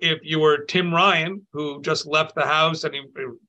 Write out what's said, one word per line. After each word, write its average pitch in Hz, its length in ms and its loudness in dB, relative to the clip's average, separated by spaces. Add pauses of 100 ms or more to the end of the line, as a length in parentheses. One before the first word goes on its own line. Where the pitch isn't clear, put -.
if 160 240 0
you 156 160 -2
were 147 240 4
Tim 175 280 0
Ryan, 180 600 2
who 147 300 -8
just 151 220 -2
left 156 300 -2
the 143 120 0
House 160 360 0
and 147 120 -6
he 139 80 -10 (460)